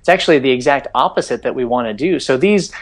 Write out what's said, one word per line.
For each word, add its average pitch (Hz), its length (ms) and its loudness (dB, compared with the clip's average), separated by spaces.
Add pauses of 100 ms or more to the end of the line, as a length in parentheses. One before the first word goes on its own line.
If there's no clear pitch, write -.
it's - 80 -2
actually 170 300 4
the 131 120 0
exact 135 420 0
opposite 135 500 -2
that 120 120 -4
we 127 80 -2
wanna 120 300 -2
do. 147 260 -2
So 131 160 -2
these, 185 460 0